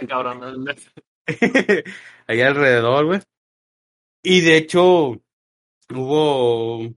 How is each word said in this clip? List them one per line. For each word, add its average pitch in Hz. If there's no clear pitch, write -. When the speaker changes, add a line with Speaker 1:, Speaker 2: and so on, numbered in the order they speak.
Speaker 1:
<laughs> 123
cabrón, 127
no, 127
no. 135
Speaker 2:
<laughs> 185
Ahí 117
alrededor, 135
güey. 185
Y 180
de 160
hecho, 160
hubo, 123